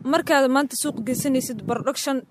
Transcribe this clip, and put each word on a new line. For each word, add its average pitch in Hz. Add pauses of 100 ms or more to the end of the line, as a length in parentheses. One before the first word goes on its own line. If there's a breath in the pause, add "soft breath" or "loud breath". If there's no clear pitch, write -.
Markaad 294
maanta 262
suuq 277
geysanaysid 247
production, 262